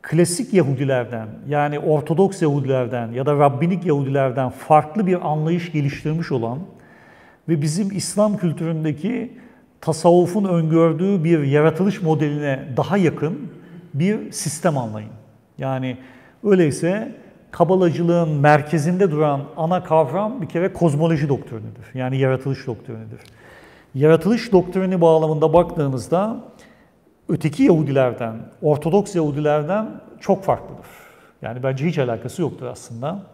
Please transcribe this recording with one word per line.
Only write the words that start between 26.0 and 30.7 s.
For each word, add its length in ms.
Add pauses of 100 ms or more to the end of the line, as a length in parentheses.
öteki 340
Yahudilerden, 720 (280)
Ortodoks 520
Yahudilerden 720 (340)
çok 240
farklıdır. 420 (560)